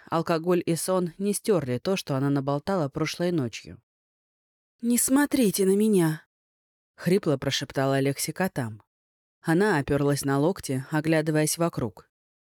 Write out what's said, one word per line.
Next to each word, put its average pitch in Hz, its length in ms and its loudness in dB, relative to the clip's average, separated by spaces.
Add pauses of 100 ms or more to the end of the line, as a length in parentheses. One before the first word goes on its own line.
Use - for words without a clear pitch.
алкоголь 165 560 0
и 165 120 0
сон 185 420 -2
не 202 140 -2
стёрли 139 460 0
то, 190 180 -2
что - 180 -4
она 135 160 0
наболтала 143 580 -2
прошлой 156 440 -4
ночью. - 500 -6 (1000)
"Не 240 160 0
смотрите 262 720 2
на 190 80 4
меня!" — 190 500 2 (720)
хрипло 175 420 0
прошептала 139 640 -2
Лекси 139 320 -2
котам. 120 500 -4 (600)
Она 180 360 2
опёрлась 143 460 0
на 139 140 0
локти, 139 540 -2
оглядываясь 156 640 0
вокруг. 151 500 -4 (380)